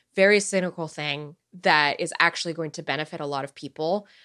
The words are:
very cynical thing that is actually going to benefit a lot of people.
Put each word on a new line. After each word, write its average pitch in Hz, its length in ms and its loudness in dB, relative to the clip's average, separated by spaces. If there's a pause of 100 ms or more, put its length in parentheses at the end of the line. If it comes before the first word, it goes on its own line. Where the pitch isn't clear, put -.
(140)
very 202 240 6
cynical 180 480 -2
thing 147 480 -8 (280)
that 151 380 4
is 165 200 -4
actually 165 340 0
going 160 180 -6
to 170 100 -12
benefit 151 380 -6
a 151 60 -6
lot 139 180 -4
of 139 120 -12
people. 160 500 -4 (180)